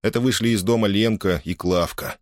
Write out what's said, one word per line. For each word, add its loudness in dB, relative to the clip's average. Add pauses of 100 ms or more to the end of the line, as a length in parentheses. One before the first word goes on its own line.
Это 0
вышли 0
из 0
дома 2
Ленка 0
и -6
Клавка. -2